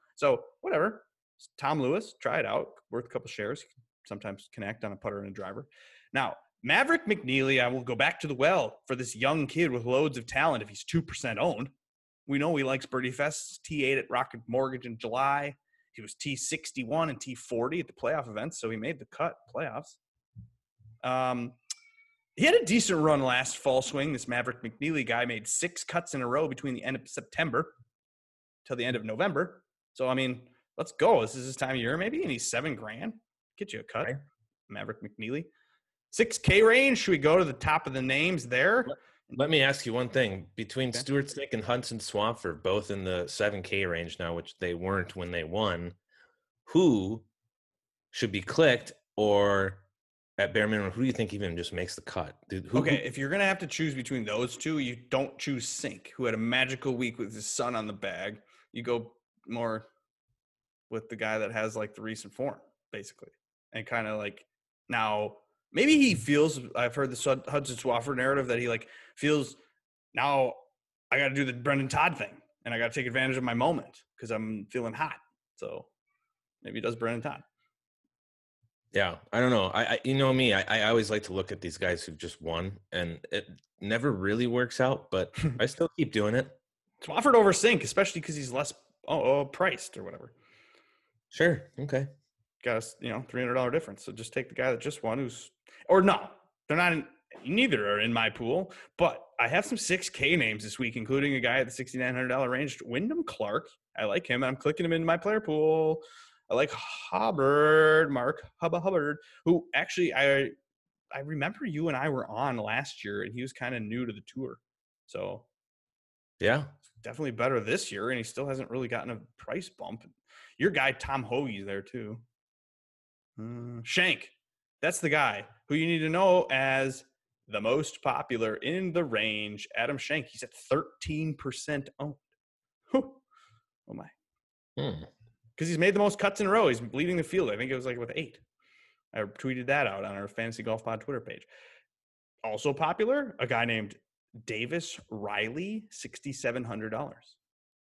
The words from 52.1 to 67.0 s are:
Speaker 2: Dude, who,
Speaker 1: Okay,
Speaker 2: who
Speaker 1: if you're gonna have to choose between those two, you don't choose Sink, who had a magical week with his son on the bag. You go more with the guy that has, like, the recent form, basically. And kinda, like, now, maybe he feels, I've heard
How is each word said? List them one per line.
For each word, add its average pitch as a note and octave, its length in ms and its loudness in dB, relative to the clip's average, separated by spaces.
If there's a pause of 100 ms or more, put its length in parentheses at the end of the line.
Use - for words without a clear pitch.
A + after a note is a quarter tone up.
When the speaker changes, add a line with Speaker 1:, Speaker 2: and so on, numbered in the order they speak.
Speaker 2:
Dude, F#2 180 -6
who, A#2+ 120 0
Speaker 1:
Okay, C#3+ 200 2
Speaker 2:
who - 40 -6
Speaker 1:
if C3 160 -8
you're C#3 100 -4
gonna G3 160 0
have F#3+ 140 2
to F3+ 80 -6
choose D#3 280 -2
between B2+ 300 -4
those A2 320 -2
two, D#3 220 -2
you B2 180 -4 (140)
don't C3+ 260 0
choose B2+ 320 -4
Sink, - 480 -10
who B2+ 100 -2
had A2 80 0
a A2 40 -2
magical B2+ 580 0
week A#2 220 -4
with A2 160 -6
his G#2+ 160 -8
son B2 240 -2
on G#2+ 140 -4
the G#2+ 40 -6
bag. G2 460 -8 (340)
You A#2+ 120 -8
go A#2 280 -2 (360)
more A2+ 400 -4 (1000)
with A2 180 -8
the A2+ 80 -10
guy A2 220 0
that G#2+ 140 -2
has, A2 240 -2
like, G#2+ 180 -6
the A2 80 -14
recent A2 300 -10
form, B2+ 240 -6 (360)
basically. - 380 -16 (440)
And A2 120 -8
kinda, A2 300 -2
like, G#2 300 -8 (420)
now, G#2+ 500 0 (340)
maybe D4 260 6
he C4 160 6
feels, D3 460 4 (160)
I've A#2+ 180 0
heard C#3 160 0